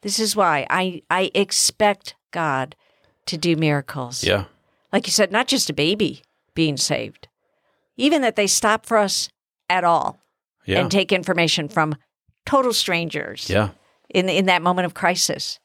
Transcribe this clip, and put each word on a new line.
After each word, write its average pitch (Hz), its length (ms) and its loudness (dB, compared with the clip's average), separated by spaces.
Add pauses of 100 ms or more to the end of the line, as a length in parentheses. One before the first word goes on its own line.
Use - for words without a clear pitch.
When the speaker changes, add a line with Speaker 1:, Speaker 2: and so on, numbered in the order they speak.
Speaker 1:
This 202 160 -4
is 214 160 -2
why 165 340 2
I, 180 400 -2
I 185 240 0
expect - 800 0 (160)
God 147 440 -4 (500)
to 170 120 -8
do 165 180 2
miracles. 143 680 -2
Speaker 2:
Yeah. 98 220 0 (480)
Speaker 1:
Like 220 140 0
you 185 40 -4
said, 196 200 2
not 233 160 0
just 262 220 0
a 151 40 -6
baby 160 480 0 (320)
being 156 240 0
saved, 120 500 -6 (720)
even 294 240 2
that 226 140 0
they 208 120 2
stop - 380 0
for 226 120 2
us 202 320 0 (400)
at 180 140 2
all 170 360 2 (460)
Speaker 2:
Yeah. 95 140 2
Speaker 1:
and 170 120 0
take 190 200 2
information 170 560 0
from 156 280 -2 (500)
total 262 280 2
strangers 170 760 -4
Speaker 2:
Yeah. 101 200 2 (400)
Speaker 1:
in, 185 200 0
in 185 160 2
that 180 160 2
moment 180 240 0
of 170 80 -6
crisis - 720 -2